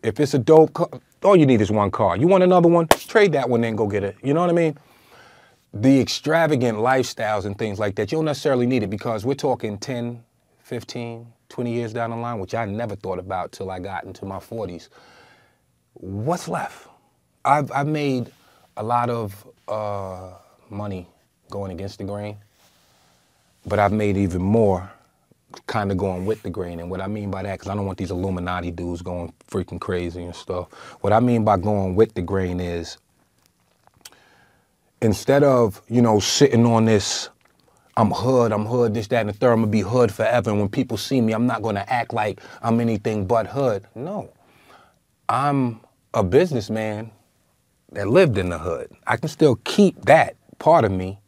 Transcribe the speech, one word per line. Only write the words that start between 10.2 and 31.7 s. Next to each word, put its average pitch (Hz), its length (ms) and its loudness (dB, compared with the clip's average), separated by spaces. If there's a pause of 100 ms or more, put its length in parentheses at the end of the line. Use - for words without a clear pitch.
fifteen, 117 640 -12 (220)
twenty 120 240 -6
years 117 200 -4
down 117 180 -4
the 117 60 -6
line, 117 220 -6
which 95 160 -8
I 113 100 -2
never 101 320 -6
thought 92 220 -6
about 90 340 -8
till 95 180 -10
I 92 80 -10
got 92 260 -10
into 95 200 -16
my 95 160 -10
forties. 95 480 -10 (1040)
What's 117 540 -6
left? - 400 -10 (560)
I've, 135 280 2
I've 143 160 -2
made 143 420 -4 (460)
a 113 60 -8
lot 120 280 -2
of, 107 360 -8 (200)
uh, 98 640 -8 (400)
money 101 380 -10 (420)
going 98 220 -10
against 98 260 -12
the 101 60 -10
grain, 104 320 -10 (1300)
but 104 120 -2
I've 101 140 4
made 104 240 0
even 92 240 0
more 98 500 2 (760)
kinda 101 280 -4
going 92 320 -4
with 107 160 -4
the 95 80 -8
grain. 85 280 -10
And 87 120 -12
what 92 100 -6
I 95 60 -8
mean 104 240 -8
by 95 120 -8
that, 95 160 -8
'cause - 100 -12
I 95 60 -4
don't 101 120 -4
want 95 120 -8
these 95 120 -6
Illuminati 90 600 -4
dudes 87 320 -8
going 87 300 -10 (180)
freaking 92 300 -6
crazy 87 420 -6
and 87 120 -12
stuff. 90 340 -10 (320)
What 101 120 2
I 113 80 6
mean 120 220 4
by 104 140 4
going 95 380 -2